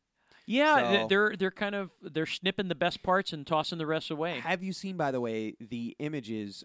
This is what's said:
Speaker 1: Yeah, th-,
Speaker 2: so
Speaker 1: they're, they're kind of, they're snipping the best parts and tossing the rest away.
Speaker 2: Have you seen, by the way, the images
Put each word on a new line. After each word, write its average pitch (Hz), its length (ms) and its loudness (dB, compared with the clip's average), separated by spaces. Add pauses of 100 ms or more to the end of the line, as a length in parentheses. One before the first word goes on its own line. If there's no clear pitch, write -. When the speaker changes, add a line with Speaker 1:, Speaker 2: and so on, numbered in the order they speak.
(460)
Speaker 1:
Yeah, 277 420 4
th-, 202 140 6
Speaker 2:
so 220 60 -2
Speaker 1:
they're, 208 280 4
they're 185 140 0
kind 202 240 -4
of, 196 160 -4 (100)
they're 160 260 -2
snipping 190 420 -2
the 170 80 -2
best 170 260 0
parts 185 300 2
and 147 140 -8
tossing 160 320 0
the 156 80 -4
rest 156 240 -2
away. 160 300 -2
Speaker 2:
Have 175 220 -2
you 190 100 -4
seen, 190 240 -8
by 147 140 2
the 127 100 0
way, 110 380 -2
the 117 400 -8
images 110 680 -4